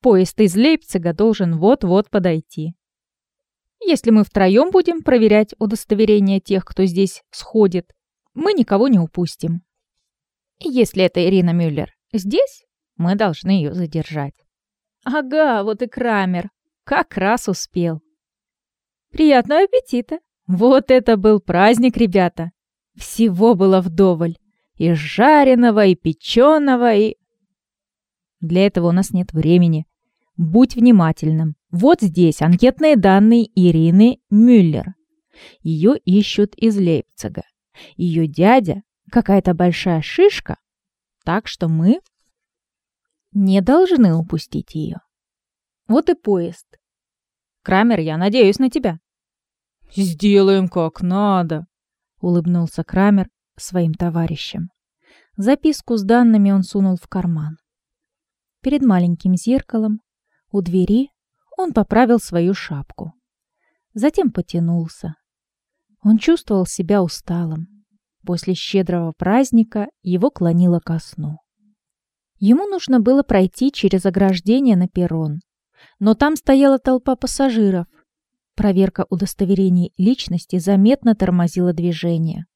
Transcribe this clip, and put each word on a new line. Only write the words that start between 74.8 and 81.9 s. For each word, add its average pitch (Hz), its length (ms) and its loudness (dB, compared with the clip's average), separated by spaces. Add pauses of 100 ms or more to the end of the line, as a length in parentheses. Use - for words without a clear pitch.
перрон, 160 520 -6 (580)
но 214 160 2
там 294 200 0
стояла 269 440 2
толпа 254 380 -2
пассажиров. 220 720 -2 (680)
Проверка 190 560 0
удостоверений 185 880 -2
личности 185 600 -4
заметно 202 560 2
тормозила 180 600 -2
движение. 165 800 -4